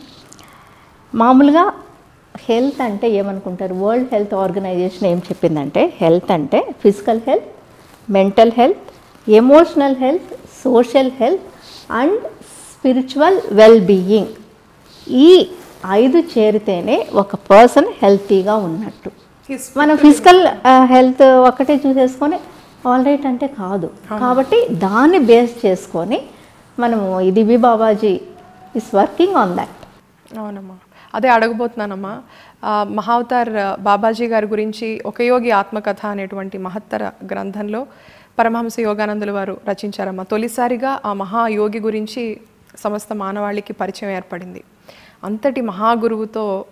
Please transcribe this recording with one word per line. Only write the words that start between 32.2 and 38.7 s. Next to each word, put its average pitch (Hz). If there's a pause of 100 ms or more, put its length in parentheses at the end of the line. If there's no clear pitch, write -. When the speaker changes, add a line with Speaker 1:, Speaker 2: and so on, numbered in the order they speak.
Speaker 2:
ఆ, 208
మహావతార్, 233
ఆ, 202
బాబాజీ 214
గారి 220
గురించి 214
ఒక 208
యోగి 240
ఆత్మకథ 208
అనేటువంటి 196
మహత్తర 196 (200)
గ్రంథంలో 208 (520)
పరమహంస 226